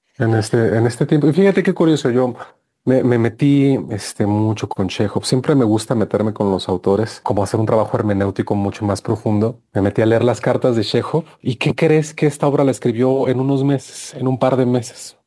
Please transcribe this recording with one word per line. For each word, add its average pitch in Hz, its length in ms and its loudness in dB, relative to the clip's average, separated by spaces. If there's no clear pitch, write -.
En 113 180 2
este, 113 420 2
en 117 100 2
este 120 200 -2
tiempo. 151 200 2
Y 160 60 4
fíjate 190 300 2
qué 180 120 0
curioso, 160 340 2
yo 123 260 0
me, 131 180 2
me 120 160 2
metí, 139 600 2
este, - 360 -6
mucho 107 420 0
con 95 200 -4
Chekhov. - 380 -4
Siempre 135 300 0
me 127 80 4
gusta 110 300 0
meterme 107 380 0
con 104 180 -2
los 92 180 -2
autores, 98 540 -2
como 101 200 -2
hacer 98 160 -2
un 110 80 0
trabajo 110 320 0
hermenéutico 101 560 -2
mucho 101 320 -4
más 98 160 -2
profundo. 110 560 -2
Me 101 80 0
metí 98 180 0
a 110 60 4
leer 113 180 2
las 120 160 0
cartas 120 360 0
de 107 80 0
Chekhov. 131 400 -2
¿Y 127 140 -4
qué 143 180 -2
crees 156 400 0
que - 120 0
esta 147 200 -2
obra 143 180 2
la 135 60 2
escribió 127 580 0
en 127 120 0
unos 135 240 0
meses, - 500 -4
en 127 140 -4
un 131 100 0
par 127 180 2
de 127 100 2
meses? - 500 -4